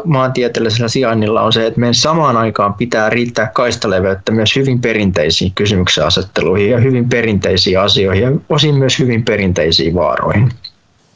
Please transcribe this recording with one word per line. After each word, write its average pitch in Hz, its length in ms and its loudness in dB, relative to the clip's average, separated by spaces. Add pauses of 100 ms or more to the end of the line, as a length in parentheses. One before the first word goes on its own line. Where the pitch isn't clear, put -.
maantieteellisellä 120 840 0
sijainnilla 113 540 0
on 110 120 2
se, 113 140 2
että 113 120 -2
meidän 120 160 0
samaan 147 420 0
aikaan 104 360 0
pitää 117 360 -2
riittää 117 380 -2
kaistaleveyttä 98 840 -2
myös 110 240 0
hyvin 131 260 0
perinteisiin 95 720 0
kysymyksen 92 500 0
asetteluihin 92 640 0
ja 123 80 2
hyvin 123 320 2
perinteisiin 98 680 0
asioihin 98 440 2
ja 127 80 2 (180)
osin 151 260 2
myös 135 240 0
hyvin 120 260 0
perinteisiin 87 680 0
vaaroihin. 87 540 0 (680)